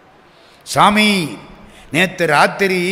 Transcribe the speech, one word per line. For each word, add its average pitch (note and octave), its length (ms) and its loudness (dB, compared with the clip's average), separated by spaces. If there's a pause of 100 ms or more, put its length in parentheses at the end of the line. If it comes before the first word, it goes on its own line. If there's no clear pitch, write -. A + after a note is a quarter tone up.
(640)
"சாமி, F#3+ 720 0 (540)
நேத்து F3 360 -2
ராத்திரி F3+ 520 0 (120)